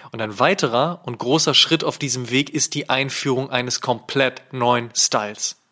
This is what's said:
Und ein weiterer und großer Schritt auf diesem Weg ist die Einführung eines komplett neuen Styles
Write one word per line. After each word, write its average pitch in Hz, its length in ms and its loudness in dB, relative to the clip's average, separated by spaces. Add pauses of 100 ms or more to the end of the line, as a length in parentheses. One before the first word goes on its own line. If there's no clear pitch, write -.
(100)
Und 113 100 -10
ein 107 200 -6
weiterer 151 640 2
und 120 160 -8
großer 143 340 2
Schritt - 300 4
auf 151 140 -2
diesem 123 320 -4
Weg 139 200 2
ist - 240 -2
die 143 160 -6
Einführung 131 600 0
eines 123 300 -2
komplett 127 720 -2
neuen 120 420 0
Styles - 680 -2 (120)